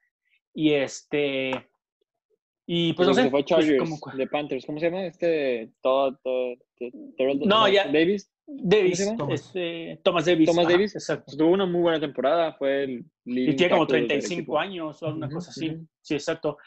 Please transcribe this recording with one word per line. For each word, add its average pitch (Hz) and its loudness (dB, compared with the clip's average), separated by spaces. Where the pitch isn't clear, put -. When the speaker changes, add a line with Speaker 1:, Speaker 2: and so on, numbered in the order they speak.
Speaker 1:
Y 156 2
este, 135 -2
y 170 0
pues - 2
Speaker 2:
El - 4
Speaker 1:
no 131 2
Speaker 2:
que 240 4
Speaker 1:
sé, 254 4
Speaker 2:
se - 0
fue 139 2
a - -4
Speaker 1:
pues, - -8
Speaker 2:
Chargers, 156 4
Speaker 1:
como 156 -6
cua- 135 -14
Speaker 2:
de 131 -4
Panthers, 147 -6
¿cómo 151 -8
se 165 -4
llama? 185 -4
Este, 147 -2
Todd, 135 2
Todd, 127 -4
Todd, 123 -10
Terrell, 135 0
Speaker 1:
No, 208 4
ya. 196 4
Speaker 2:
Davis. 170 0
Speaker 1:
Davis, 214 2
Speaker 2:
¿Cómo 180 2
se 196 -4
llama? 214 -4
Speaker 3:
Thomas. - -4
Speaker 1:
este, 170 -8
Thomas 175 2
Davis, 170 6
Speaker 2:
Thomas 170 4
Speaker 1:
ajá, 170 4
Speaker 2:
Davis. 196 2
Speaker 1:
exacto. 139 -6
Speaker 2:
Tuvo 156 4
una 196 2
muy 175 0
buena 165 2
temporada, 151 0
fue 139 -2
el 131 -6
Speaker 1:
Y 120 -8
Speaker 2:
leading 131 0
Speaker 1:
tiene 180 4
como 165 4
Speaker 2:
tackle 156 2
del - -2
Speaker 1:
treinta 143 -2
y - -8
cinco 170 -4
Speaker 2:
equipo. 147 -2
Speaker 1:
años 165 -6
o 165 -8
alguna 156 -6
Speaker 2:
Ujú, 135 -8
Speaker 1:
cosa 175 -10
así. 160 -8
Speaker 2:
ujú. 160 -12
Speaker 1:
Sí, - -4
exacto. 151 -4